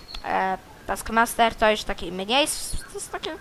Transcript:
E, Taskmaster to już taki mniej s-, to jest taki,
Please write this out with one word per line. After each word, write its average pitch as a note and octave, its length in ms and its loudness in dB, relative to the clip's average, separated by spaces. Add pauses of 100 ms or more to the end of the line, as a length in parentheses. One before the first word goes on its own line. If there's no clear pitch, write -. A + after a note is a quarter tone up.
(240)
E, F#3+ 340 0 (280)
Taskmaster A3+ 680 2
to G#3+ 160 4
już G#3 140 2
taki F#3+ 280 -4
mniej G#3 320 2
s-, - 320 -4 (120)
to - 60 -16
jest - 180 -10
taki, F4+ 180 -6 (100)